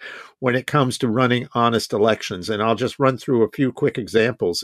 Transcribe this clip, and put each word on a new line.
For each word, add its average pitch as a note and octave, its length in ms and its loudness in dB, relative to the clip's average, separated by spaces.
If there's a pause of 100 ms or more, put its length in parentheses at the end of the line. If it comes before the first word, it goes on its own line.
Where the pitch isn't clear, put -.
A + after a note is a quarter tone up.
(400)
when B2 160 0
it B2+ 120 -4
comes C3 320 2
to B2+ 80 0
running B2 460 0
honest A#2 400 0
elections. G#2 560 0
And G#2 120 -2
I'll A2+ 140 2
just A2 240 -4
run C3 180 2
through A#2+ 260 0
a G#2 80 2
few C3+ 200 0
quick C3 280 -2
examples. G#2+ 640 0